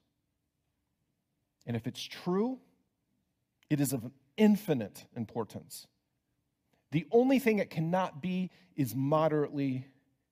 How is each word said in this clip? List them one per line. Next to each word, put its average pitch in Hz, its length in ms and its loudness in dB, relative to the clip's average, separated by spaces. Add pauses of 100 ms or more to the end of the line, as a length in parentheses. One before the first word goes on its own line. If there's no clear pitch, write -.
(1700)
And 120 100 -4
if 113 100 -8
it's - 160 -8
true, 220 560 -4 (1120)
it 143 120 2
is 135 120 0
of 127 180 -6 (280)
infinite 196 760 2
importance. - 720 -8 (1040)
The - 220 -2
only 254 260 6
thing 226 200 2
it 190 100 -2
cannot 165 540 -2
be 185 280 -4 (240)
is 117 200 -2
moderately 143 920 0 (460)